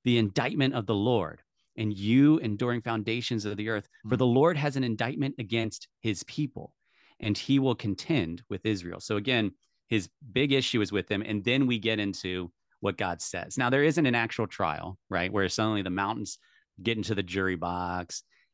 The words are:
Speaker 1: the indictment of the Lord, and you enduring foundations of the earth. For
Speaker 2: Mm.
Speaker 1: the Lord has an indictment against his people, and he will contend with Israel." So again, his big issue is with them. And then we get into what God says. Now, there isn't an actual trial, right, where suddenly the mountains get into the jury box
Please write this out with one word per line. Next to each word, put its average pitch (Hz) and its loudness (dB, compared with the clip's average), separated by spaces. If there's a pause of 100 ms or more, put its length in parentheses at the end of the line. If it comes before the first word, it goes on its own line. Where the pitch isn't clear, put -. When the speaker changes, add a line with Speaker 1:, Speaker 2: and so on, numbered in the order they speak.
Speaker 1:
the 123 4
indictment 131 0
of 113 -4
the 117 2
Lord, 101 0 (340)
and 107 -2
you 131 6
enduring 120 -2
foundations 113 -2
of 101 -4
the 107 -4
earth. 107 -4 (220)
For 107 2
Speaker 2:
Mm. - 4
Speaker 1:
the 127 4
Lord 143 6
has 143 -2
an 131 2
indictment 120 -2
against 113 -4 (140)
his 110 -2
people, - -8 (480)
and 104 -2
he 139 2
will 131 4
contend 98 -2
with 98 -6
Israel." 90 -4
So - -4
again, 110 0 (360)
his 107 2 (240)
big 139 2
issue 127 2
is 101 0
with 98 0
them. 101 0
And 107 -4
then 127 4
we 120 2
get 110 0
into 92 -4 (300)
what 98 -2
God 87 -4
says. - -8
Now, 127 0
there 139 4
isn't 156 4
an 120 2
actual 117 -2
trial, 85 -4 (100)
right, 92 -2
where 98 0
suddenly 110 0
the 92 -4
mountains 101 -4 (440)
get 113 0
into 107 -2
the 98 0
jury 92 0
box 90 -4 (320)